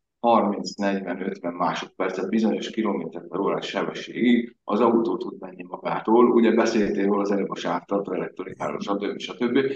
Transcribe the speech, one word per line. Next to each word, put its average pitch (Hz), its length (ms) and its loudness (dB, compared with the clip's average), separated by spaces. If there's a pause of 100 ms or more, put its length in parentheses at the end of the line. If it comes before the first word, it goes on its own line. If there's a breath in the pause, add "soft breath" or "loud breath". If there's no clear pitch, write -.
(200)
harminc, 104 560 2
negyven, 95 460 -2
ötven 92 320 -6
másodpercet 92 760 -4
bizonyos 104 400 0
kilométer 87 580 -4
per 87 120 -6
órás 85 260 -2
sebességig 117 1000 0
az 104 160 -2
autó 113 380 4
tud 98 220 -8
menni 92 240 -14
magától. 110 680 2
Ugye 113 200 6
beszéltél 101 540 2
róla 101 160 2
az 101 100 0
előbb 98 180 0
a - 60 -8
sávtartó, 92 580 -4
elektronikáról, 82 640 -6
stb. 101 400 -4
stb. 120 380 -2 (180 loud breath)